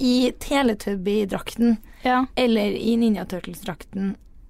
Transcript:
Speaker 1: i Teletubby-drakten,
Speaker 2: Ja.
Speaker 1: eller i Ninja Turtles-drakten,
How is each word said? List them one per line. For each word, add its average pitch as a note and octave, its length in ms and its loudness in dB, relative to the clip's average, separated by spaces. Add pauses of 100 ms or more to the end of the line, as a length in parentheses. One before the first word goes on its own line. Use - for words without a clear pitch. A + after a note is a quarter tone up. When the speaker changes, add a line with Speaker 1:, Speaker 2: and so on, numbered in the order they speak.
Speaker 1:
i B3 320 2
Teletubby-drakten, G#3 1400 0 (260)
Speaker 2:
Ja. B3+ 220 2 (100)
Speaker 1:
eller A3 400 2
i A#3 220 0
Ninja G#3+ 300 2
Turtles-drakten, F#3 880 -8 (340)